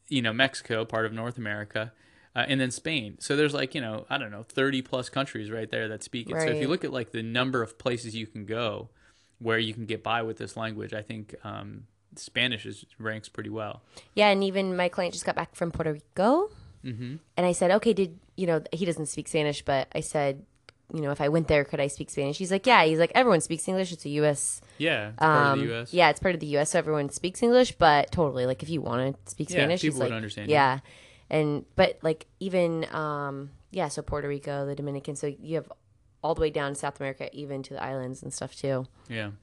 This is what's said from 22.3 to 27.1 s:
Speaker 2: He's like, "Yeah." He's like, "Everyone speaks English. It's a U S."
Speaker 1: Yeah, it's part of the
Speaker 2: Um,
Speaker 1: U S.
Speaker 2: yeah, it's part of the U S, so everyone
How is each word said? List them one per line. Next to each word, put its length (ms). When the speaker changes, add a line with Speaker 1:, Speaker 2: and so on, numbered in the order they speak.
Speaker 2:
He's 120
like, 160
"Yeah." 180
He's 140
like, 160
"Everyone 260
speaks 280
English. 240
It's 140
a 20
U 160
S." 360
Speaker 1:
Yeah, 320
it's 80
part 180
of 220
the 60
Speaker 2:
Um, 40
Speaker 1:
U 60
S. 200
Speaker 2:
yeah, 160
it's 100
part 140
of 60
the 80
U 100
S, 120
so 80
everyone 320